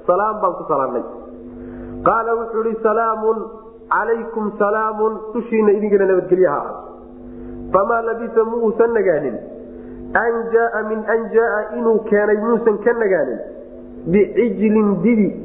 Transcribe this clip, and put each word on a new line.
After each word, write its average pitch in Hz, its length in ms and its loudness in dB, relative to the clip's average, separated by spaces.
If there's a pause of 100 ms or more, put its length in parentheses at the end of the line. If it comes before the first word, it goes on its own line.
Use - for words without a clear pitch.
salaam 202 360 2
baan 185 140 0
ku 175 140 -10
salaamnay. 127 360 -2 (1000)
Qaala 226 320 2
wuxuu 226 280 -4
yidhi, 226 200 -2
salaamun 220 540 2 (480)
calaykum, 220 720 -2
salaamun 214 580 0 (160)
dushiinna 214 420 2
idinkana 202 340 4
nabadgelyo 180 440 4
ha 139 80 0
ahaato. - 240 -8 (880)
Famaa 220 320 2
labisa 226 420 0
mu 226 200 -2
uusan 226 300 2
nagaanin, 151 440 2 (760)
an 226 200 2 (160)
jaa'a 226 340 2
min 214 220 -4
an 226 160 0 (120)
jaa'a 214 260 2 (180)
inuu 226 220 2
keenay 208 380 2
muusan 214 460 2
ka 233 100 4
nagaanin, 185 460 0 (640)
bicijlin 208 840 4 (120)
dibi 214 260 4 (160)